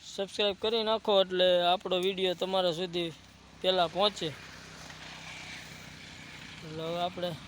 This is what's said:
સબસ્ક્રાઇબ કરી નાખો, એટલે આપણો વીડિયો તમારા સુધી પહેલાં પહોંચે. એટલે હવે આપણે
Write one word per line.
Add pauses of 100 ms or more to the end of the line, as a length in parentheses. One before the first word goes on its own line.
(120)
સબસ્ક્રાઇબ
કરી
નાખો,
એટલે (240)
આપણો
વીડિયો
તમારા
સુધી (500)
પહેલાં
પહોંચે. (2250)
એટલે
હવે
આપણે (180)